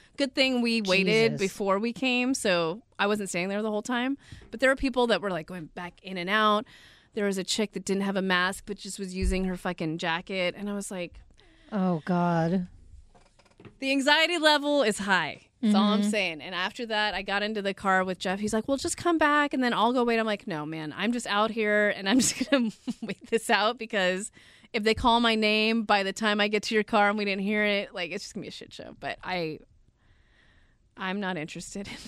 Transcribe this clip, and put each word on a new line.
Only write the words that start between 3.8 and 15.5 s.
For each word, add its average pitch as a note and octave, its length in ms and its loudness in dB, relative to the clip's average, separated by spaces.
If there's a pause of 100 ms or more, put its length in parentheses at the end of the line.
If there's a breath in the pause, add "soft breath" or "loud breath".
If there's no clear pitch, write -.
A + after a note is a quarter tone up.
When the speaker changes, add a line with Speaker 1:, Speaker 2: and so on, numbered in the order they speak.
Speaker 1:
time. B3 360 -2 (340 loud breath)
But A3+ 80 -10
there C4 100 4
were C4+ 60 4
people B3 320 0
that G#3 140 2
were, G3+ 100 -4
like, E3 160 -6
going F3 200 -10
back F3 260 -12 (100)
in F#3+ 140 -10
and F3 120 -4
out. G#3+ 360 4 (480 loud breath)
There G#3 120 -2
was G3 120 0
a F#3 80 -4
chick - 280 -2
that F#3+ 120 -10
didn't G3 180 0
have G3 140 -2
a F#3 40 -2
mask, F#3 460 -2
but G3+ 100 -8
just G3 220 -14
was F#3 160 -8
using F#3 300 0
her F#3 100 -2
fucking E3+ 440 -4
jacket. F3+ 580 -2
And G3+ 120 -8
I G3+ 40 -4
was G3+ 180 -8
like, F3+ 300 -10 (500 soft breath)
Speaker 2:
Oh, F#3 340 0
God. F3 640 2 (1120)
Speaker 1:
The C4+ 120 0
anxiety D4+ 460 4
level D4 460 4
is G#3 160 2
high. F3+ 440 0 (180)